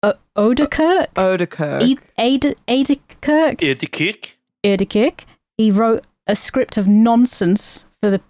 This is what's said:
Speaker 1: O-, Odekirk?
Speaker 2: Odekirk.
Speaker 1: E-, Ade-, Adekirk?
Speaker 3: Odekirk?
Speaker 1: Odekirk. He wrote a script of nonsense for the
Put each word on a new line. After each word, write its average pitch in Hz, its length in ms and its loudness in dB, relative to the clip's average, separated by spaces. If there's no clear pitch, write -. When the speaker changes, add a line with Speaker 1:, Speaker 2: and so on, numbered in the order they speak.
Speaker 1:
O-, 208 100 0
Odekirk? 294 760 0
Speaker 2:
Odekirk. 175 680 -2
Speaker 1:
E-, 262 160 2
Ade-, 262 380 0
Adekirk? 285 920 -2
Speaker 3:
Odekirk? 151 720 -4
Speaker 1:
Odekirk. 202 580 0
He 220 140 2
wrote 220 340 0
a 202 80 2
script - 400 -4
of 202 120 0
nonsense 220 960 2
for 208 80 2
the 196 80 0